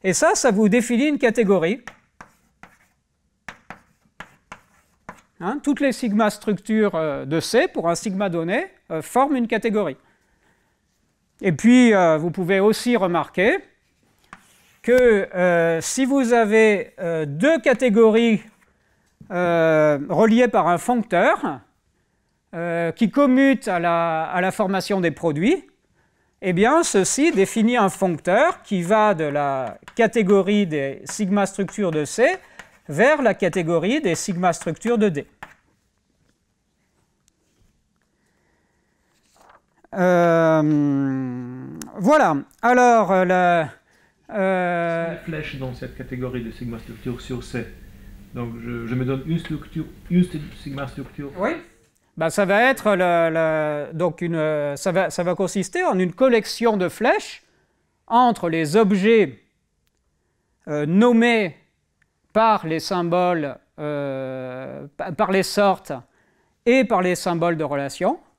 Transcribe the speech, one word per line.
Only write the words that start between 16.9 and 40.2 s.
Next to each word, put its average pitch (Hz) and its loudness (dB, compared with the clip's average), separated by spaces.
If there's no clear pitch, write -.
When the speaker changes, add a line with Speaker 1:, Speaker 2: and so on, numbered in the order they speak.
Speaker 1:
euh, 165 -4
deux 214 0
catégories, 226 4
euh, 160 2
reliées 220 4
par 185 2
un 175 2
foncteur, 220 0
euh, 170 -4
qui 208 0
commutent 269 2
à 180 -2
la, 170 0
à 180 -4
la 185 0
formation 190 -4
des 165 0
produits, 170 -2
eh 185 -2
bien, 247 2
ceci 262 0
définit 226 0
un 196 2
foncteur 190 -2
qui 180 -4
va 214 2
de 160 -4
la 139 -4
catégorie 208 2
des 139 -6
sigma 202 -2
structures 196 -6
de 151 -2
C 294 0
vers 254 2
la 214 2
catégorie 175 -2
des 180 -2
sigma 175 -2
structures 220 -4
de 208 2
D. 143 -6
Euh, 147 2